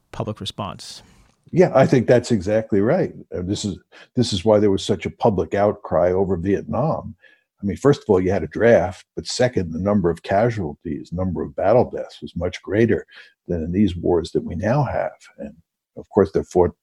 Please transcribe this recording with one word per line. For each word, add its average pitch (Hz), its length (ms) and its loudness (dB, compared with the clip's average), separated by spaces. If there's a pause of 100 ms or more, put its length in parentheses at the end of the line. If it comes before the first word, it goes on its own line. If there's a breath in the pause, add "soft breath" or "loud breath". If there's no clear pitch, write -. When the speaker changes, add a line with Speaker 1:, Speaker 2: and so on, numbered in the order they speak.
(120)
Speaker 1:
public - 280 -8
response. - 640 -12 (500 soft breath)
Speaker 2:
Yeah, 160 220 4
I 131 120 6
think 123 220 2
that's 123 240 4
exactly 104 480 0
right. 139 320 0 (200)
Uh, 90 100 -6
this 95 220 -4
is, 101 140 -6 (380 loud breath)
this 120 160 0
is 95 120 -4
why 107 140 6
there 104 120 4
was 95 140 -2
such 101 220 -4
a 82 40 -4
public 92 440 0
outcry 98 560 0
over 92 260 0
Vietnam. 98 800 -4 (480 soft breath)
I - 20 -10
mean, 95 120 -4
first 143 260 2
of - 80 -6
all, 92 100 4
you 92 120 0
had 95 100 -2
a 78 60 -8
draft, 104 640 2
but 82 140 -10
second, 101 440 -2
the 80 60 -8
number 95 320 2
of 82 140 -6
casualties, 98 880 -2
number 87 300 -4
of 78 120 -8
battle 107 340 4
deaths - 320 -12
was - 140 -14
much 87 280 -6
greater 104 440 2 (400 loud breath)
than 87 160 -4
in 82 80 -6
these 92 240 2
wars 87 380 -2
that 120 100 -2
we 87 140 -10
now 110 260 0
have. 92 340 -4 (220)
And - 160 -14 (420)
of - 140 -18
course, 95 200 2
they're 78 140 -2
fought 87 380 0